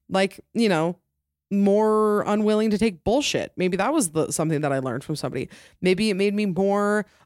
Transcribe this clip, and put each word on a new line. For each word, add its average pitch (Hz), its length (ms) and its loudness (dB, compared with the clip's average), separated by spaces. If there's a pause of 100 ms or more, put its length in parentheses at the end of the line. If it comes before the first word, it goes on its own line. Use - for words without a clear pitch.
like, 190 320 -2 (140)
you 226 160 2
know, 170 300 0 (500)
more 208 800 2
unwilling 214 420 0
to 208 80 0
take 196 260 -2
bullshit. 214 540 -2
Maybe 180 200 0
that 208 140 0
was 269 200 0
the, 156 200 -2
something 156 300 -2
that 143 100 0
I 135 60 0
learned 131 260 -4
from 156 120 -6
somebody. 135 340 -6 (320)
Maybe 190 300 2
it - 20 0
made 202 220 0
me 208 100 0
more 202 600 0 (180)